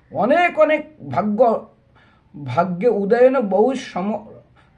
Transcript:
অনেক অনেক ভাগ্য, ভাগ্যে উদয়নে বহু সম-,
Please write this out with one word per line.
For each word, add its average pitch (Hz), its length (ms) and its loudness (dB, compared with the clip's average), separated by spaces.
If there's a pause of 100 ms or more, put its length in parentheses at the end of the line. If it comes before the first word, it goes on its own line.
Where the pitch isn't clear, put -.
(100)
অনেক 320 480 0
অনেক 302 320 0 (180)
ভাগ্য, 208 580 0 (800)
ভাগ্যে 175 440 -2
উদয়নে 233 520 2
বহু 214 340 0
সম-, 202 500 -8 (540)